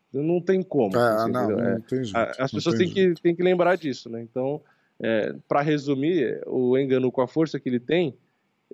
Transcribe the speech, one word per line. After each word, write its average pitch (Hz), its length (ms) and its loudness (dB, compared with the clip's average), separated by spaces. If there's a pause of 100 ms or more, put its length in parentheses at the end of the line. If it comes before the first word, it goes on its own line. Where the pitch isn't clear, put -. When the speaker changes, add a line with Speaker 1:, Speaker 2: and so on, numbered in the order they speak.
(140)
Speaker 1:
Não 165 280 0
tem 185 200 2
como, 123 340 0
Speaker 2:
É, 117 220 4
Speaker 1:
você 113 120 0
Speaker 2:
não, 123 160 -2
Speaker 1:
entendeu? 104 120 0
Speaker 2:
não 95 140 0
Speaker 1:
É, 95 80 -2
Speaker 2:
tem 127 240 -4
jeito, 107 140 -6
Speaker 1:
a, 113 140 2
as - 60 -10 (140)
Speaker 2:
não 107 60 -6
Speaker 1:
pessoas 156 200 0
Speaker 2:
tem 185 80 4
Speaker 1:
têm 160 80 -4
que, 190 100 2
Speaker 2:
jeito. 180 180 2
Speaker 1:
têm 170 140 2
que 180 60 -6
lembrar 180 360 4
disso, 135 320 -8
né? 117 120 -8
Então, 131 400 -6 (380)
é, 110 340 0 (140)
pra 143 140 2
resumir, 143 840 0
o 127 320 2
Ngannou 131 340 2
com 131 100 -2
a 123 60 0
força 156 320 -2
que 139 100 -6
ele 123 100 0
tem, 151 340 0 (600)